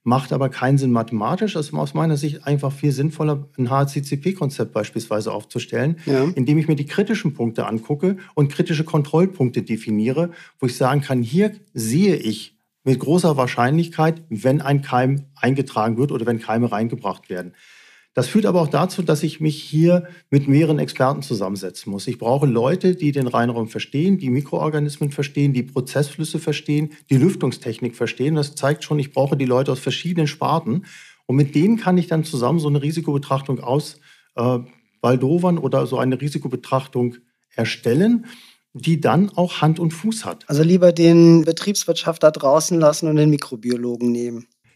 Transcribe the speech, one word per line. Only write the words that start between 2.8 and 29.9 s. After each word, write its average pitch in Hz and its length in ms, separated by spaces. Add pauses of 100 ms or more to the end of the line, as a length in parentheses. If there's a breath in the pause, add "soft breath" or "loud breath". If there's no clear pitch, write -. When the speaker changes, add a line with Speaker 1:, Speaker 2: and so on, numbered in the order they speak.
Speaker 1:
sinnvoller, 143 640
ein 123 140
H-C-C-P-Konzept 139 1040
beispielsweise 107 580
aufzustellen, 117 680 (100)
Speaker 2:
Ja. 135 160 (100)
Speaker 1:
indem 143 240
ich 156 100
mir 156 100
die 139 100
kritischen 202 480
Punkte 117 320
angucke 147 500 (160 loud breath)
und 143 180
kritische 156 340
Kontrollpunkte 151 760
definiere, 113 680 (280 loud breath)
wo 135 60
ich 120 100
sagen 139 260
kann, 131 200
hier 170 300 (220)
sehe 151 420
ich - 420 (260)
mit 131 160
großer 165 380
Wahrscheinlichkeit, 156 920
wenn 131 320
ein 139 200
Keim 131 440 (100)
eingetragen 117 640
wird 143 140
oder 120 140
wenn 113 140
Keime 113 320
reingebracht 107 580
werden. 90 240 (600 soft breath)
Das 123 140
führt 214 200
aber 180 140
auch 156 60
dazu, 175 360
dass 156 180
ich 156 200
mich 156 200
hier 175 460 (240 loud breath)
mit 139 160
mehreren 151 320
Experten 143 420
zusammensetzen 98 720
muss. 98 160
Ich - 100
brauche 139 300
Leute, 139 480
die 156 160
den 135 160
Reinraum 120 400
verstehen, 170 500
die 135 140
Mikroorganismen 147 800
verstehen, 143 420
die 123 80
Prozessflüsse 147 800
verstehen, 151 540 (180 loud breath)
die 135 60
Lüftungstechnik 123 800
verstehen. 127 380
Das 143 220
zeigt 147 280
schon, 151 140
ich 139 160
brauche 139 240
die 139 80
Leute 131 260
aus 131 60
verschiedenen 165 480